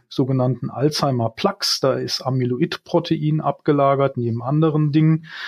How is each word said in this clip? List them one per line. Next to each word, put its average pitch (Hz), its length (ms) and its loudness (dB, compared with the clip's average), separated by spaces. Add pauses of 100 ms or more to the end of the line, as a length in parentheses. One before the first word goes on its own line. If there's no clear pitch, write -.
sogenannten 131 640 -2
Alzheimer-Plaques, 139 1080 -2
da 131 120 2
ist 127 300 -4
Amyloid-Protein 151 1200 -2
abgelagert, 139 760 2
neben 117 260 -2
anderen 151 500 2
Dingen. 156 340 4 (220)